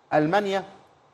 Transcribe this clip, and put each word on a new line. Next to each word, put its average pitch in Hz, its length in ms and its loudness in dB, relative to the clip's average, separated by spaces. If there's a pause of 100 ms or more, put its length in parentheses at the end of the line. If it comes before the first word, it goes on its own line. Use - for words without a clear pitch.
(140)
ألمانيا 190 500 0 (500)